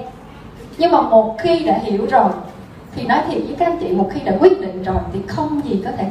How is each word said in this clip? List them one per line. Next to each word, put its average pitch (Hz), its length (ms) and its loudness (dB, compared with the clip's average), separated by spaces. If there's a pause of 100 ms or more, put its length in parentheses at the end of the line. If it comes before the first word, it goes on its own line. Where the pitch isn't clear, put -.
(800)
Nhưng 330 140 4
mà - 80 4
một 220 380 4
khi 339 260 2
đã 214 180 2
hiểu 202 280 -2
rồi 214 200 4 (680)
thì 240 100 -6
nói 247 120 2 (100)
thiệt 302 180 -4
với - 120 -8
các 349 80 2
anh 339 120 0
chị, - 140 -2
một - 220 0
khi 285 60 -6
đã - 200 -2
quyết 370 200 8
định 185 220 -8
rồi 190 140 -2 (160)
thì 196 160 -4
không 302 360 -4
gì 202 200 -2
có 247 140 -6
thể 196 120 -2